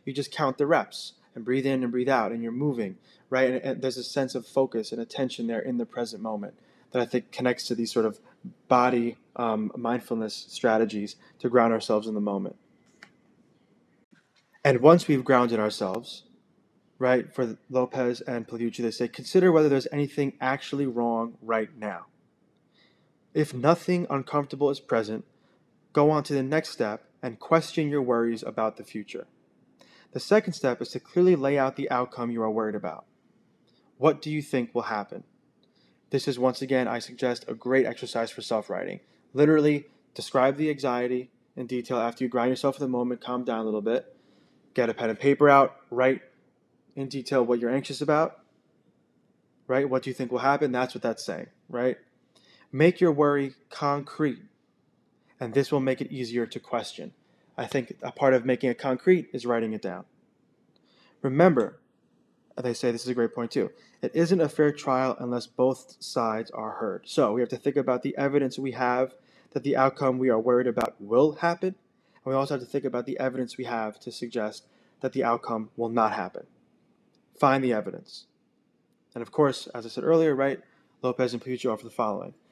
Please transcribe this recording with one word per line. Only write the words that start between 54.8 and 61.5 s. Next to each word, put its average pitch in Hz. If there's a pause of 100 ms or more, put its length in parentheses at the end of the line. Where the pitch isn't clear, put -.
and 113
this 135
will 147
make 131
it 139
easier 120
to 117
question. - (440)
I 120
think -
a -
part 135
of 120
making 127
it 117
concrete 147
is 120
writing 117
it 107
down. 92 (1160)
Remember, 139 (760)